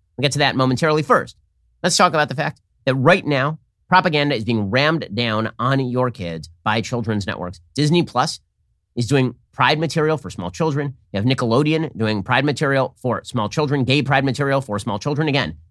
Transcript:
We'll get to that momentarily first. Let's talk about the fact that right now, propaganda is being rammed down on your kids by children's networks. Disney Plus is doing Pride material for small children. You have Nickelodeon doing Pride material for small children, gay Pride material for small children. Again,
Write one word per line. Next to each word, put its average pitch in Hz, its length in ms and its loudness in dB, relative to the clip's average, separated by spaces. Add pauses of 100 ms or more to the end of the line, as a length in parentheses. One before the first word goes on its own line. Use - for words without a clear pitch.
(160)
We'll 127 60 -8
get 139 100 0
to 143 60 -4
that 139 180 2
momentarily 135 460 2
first. - 340 0 (460)
Let's - 160 0
talk 180 160 4
about 151 160 2
the 127 40 -8
fact 151 280 -6 (240)
that 131 80 2
right 156 320 4
now, 147 320 -2 (300)
propaganda 151 460 4
is 110 80 -2
being 107 280 0
rammed 143 440 0
down 110 440 -2
on 135 220 0
your 123 300 -2
kids 85 380 -8 (160)
by 110 160 0
children's 107 460 -4
networks. 90 340 -8 (140)
Disney 151 280 2
Plus - 380 -2 (560)
is 117 100 -2
doing 127 280 2 (180)
Pride 135 260 2
material 156 380 0
for - 140 -8
small 87 200 -8
children. 143 440 -4 (180)
You 101 60 -4
have 101 80 0
Nickelodeon 143 680 0
doing 107 260 -2
Pride 127 220 2
material 135 520 -2
for 113 280 -4
small 110 240 -4
children, 139 360 0
gay 139 180 2
Pride 139 220 2
material 139 360 0
for 104 180 -6
small 104 200 -4
children. 147 300 -2
Again, 117 300 -2 (120)